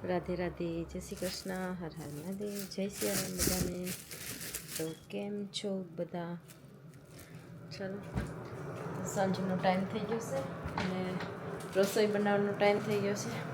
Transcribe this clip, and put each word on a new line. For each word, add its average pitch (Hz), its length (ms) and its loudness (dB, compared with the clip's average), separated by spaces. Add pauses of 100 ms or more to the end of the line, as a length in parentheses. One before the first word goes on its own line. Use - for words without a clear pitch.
રાધે 180 300 2
રાધે, 170 480 -2
જય 185 160 -6
શ્રી 185 160 -8
કૃષ્ણ, 185 360 -4
હર 185 380 -2
હર 151 240 -8
મહાદેવ, 196 360 -4
જય 196 400 -2
સિયારામ 190 440 2
બધાને. 180 540 2 (880)
તો 160 120 0 (200)
કેમ 202 380 -4
છો 196 380 -2 (100)
બધા? 170 420 -4 (1400)
ચાલો, 285 200 -4 (1080)
સાંજનો 185 500 4
ટાઈમ 185 300 4
થઈ 214 140 -2
ગયો 214 200 0
છે 180 220 -2 (360)
અને 185 240 0 (760)
રસોઈ 202 320 8
બનાવવાનો 202 460 6
ટાઈમ 202 260 8
થઈ 208 200 2
ગયો 202 140 4
છે. - 180 -2 (220)